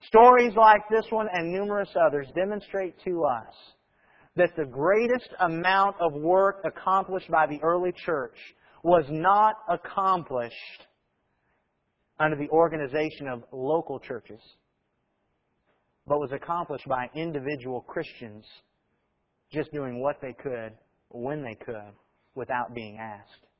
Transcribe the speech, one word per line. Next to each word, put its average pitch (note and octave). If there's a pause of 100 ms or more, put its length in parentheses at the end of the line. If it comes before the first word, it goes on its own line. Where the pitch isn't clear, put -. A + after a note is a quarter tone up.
stories A#3+
like G#3+
this A3
one A3
and E3+
numerous G3+
others D3
demonstrate G3
to E3+
us - (800)
that E3+
the D#3
greatest G3+ (120)
amount F#3
of E3
work F#3+
accomplished F#3
by D#3+
the D3
early F3+ (140)
church C#3+ (460)
was E3+
not G3+ (120)
accomplished E3+ (1300)
under D#3
the C#3+
organization D3+
of A#2+
local C3+
churches, A2 (1700)
but D3
was C3
accomplished D#3
by B2+
individual C#3
Christians G#2+ (1040)
just D3
doing C3
what C#3+
they B2+
could, A#2 (360)
when C3+
they A2+
could, G#2 (440)
without B2
being A2
asked. G#2+ (120)